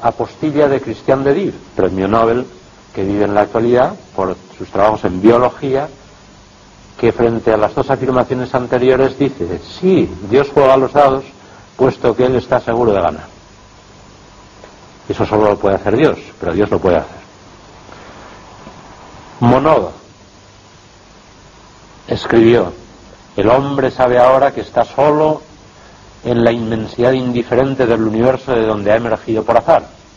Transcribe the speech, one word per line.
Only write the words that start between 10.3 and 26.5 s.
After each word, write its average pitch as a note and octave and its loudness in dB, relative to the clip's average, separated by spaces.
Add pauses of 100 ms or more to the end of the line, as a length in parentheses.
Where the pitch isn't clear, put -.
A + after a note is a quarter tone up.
Dios C#3 2
juega C3+ 6
a C3+ 4
los C3 0
dados, C3+ 2 (520)
puesto B2+ 0
que B2+ 0
él B2+ 0
está A#2+ 0
seguro A#2 0
de G2 2
ganar". D#2 -4 (1800)
Eso G#2 -4
solo G#2+ 2
lo G2+ 0
puede G2 0
hacer G2+ -2
Dios, C3+ 0 (220)
pero F2 -4
Dios G2 0
lo G2 0
puede F2 2
hacer. - -6 (2250)
Monod B2 2 (2250)
escribió, A2+ 2 (640)
"El G2+ 2
hombre C3+ 0
sabe B2 0
ahora C3 4
que A#2+ -8
está A#2 -2
solo D3+ 0 (840)
en A#2 0
la A#2 4